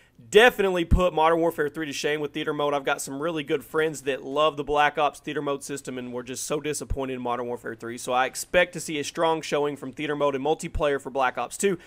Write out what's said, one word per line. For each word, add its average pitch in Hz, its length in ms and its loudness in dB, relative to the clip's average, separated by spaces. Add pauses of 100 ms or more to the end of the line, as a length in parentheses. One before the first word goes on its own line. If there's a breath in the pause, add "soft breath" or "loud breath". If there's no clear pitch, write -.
(280 soft breath)
definitely 196 560 6
put 175 260 6
Modern 160 280 4
Warfare 160 300 0
three 156 180 -6
to 139 40 -6
shame 151 280 -2
with 147 120 -4
theater 151 220 -4
mode. 147 220 0
I've 139 100 -2
got 143 160 0
some 135 180 -8
really 160 240 -4
good 147 200 -2
friends 156 400 -2
that 131 200 -2
love 143 340 2
the 143 60 -4
Black 147 360 2
Ops 143 220 0
theater 151 200 -6
mode 143 220 -4
system 139 340 -10
and 123 160 -8
were 123 80 -6
just 123 240 -10
so 147 140 -4
disappointed 135 560 -4
in 123 60 -8
Modern 123 260 -4
Warfare 120 260 -8
three. 117 240 -10
So 123 160 -4
I 127 140 4
expect 180 460 0
to 175 60 -8
see 151 200 -6
a 139 40 -4
strong 165 380 0
showing 147 340 0
from 131 160 -10
theater 147 240 -4
mode 143 200 2
and 135 100 -4
multiplayer 151 560 0
for 135 80 -12
Black 127 300 0
Ops 120 180 -6
two. 202 300 0